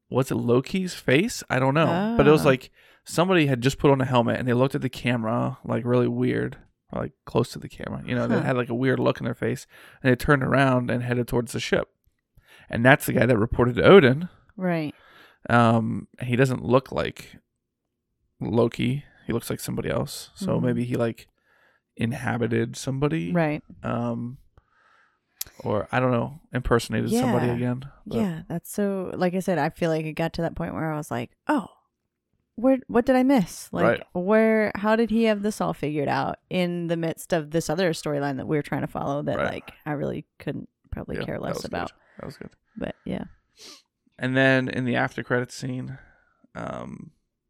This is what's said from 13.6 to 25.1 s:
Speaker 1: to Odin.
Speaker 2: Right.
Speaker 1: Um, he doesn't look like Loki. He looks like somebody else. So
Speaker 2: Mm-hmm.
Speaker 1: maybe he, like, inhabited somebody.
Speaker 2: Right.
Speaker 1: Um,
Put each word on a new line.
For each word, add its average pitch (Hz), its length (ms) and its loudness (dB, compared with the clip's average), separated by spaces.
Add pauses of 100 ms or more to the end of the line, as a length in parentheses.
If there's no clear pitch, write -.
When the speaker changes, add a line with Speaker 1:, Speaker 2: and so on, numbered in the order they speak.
Speaker 1:
to 87 80 0
Odin. 156 440 8 (280)
Speaker 2:
Right. 170 380 -4 (540)
Speaker 1:
Um, 113 600 2 (120)
he 123 160 -2
doesn't 131 280 2
look 123 280 2
like - 460 -6 (1000)
Loki. 123 640 0 (220)
He - 60 -4
looks 113 180 -4
like - 100 -6
somebody - 280 -6
else. - 460 -6
So 151 220 -2
Speaker 2:
Mm-hmm. 120 100 0
Speaker 1:
maybe 120 180 0
he, 123 120 -4
like, 117 320 -2 (680)
inhabited 117 800 -2
somebody. 147 560 -2
Speaker 2:
Right. 156 300 0 (200)
Speaker 1:
Um, 120 560 -4 (1200)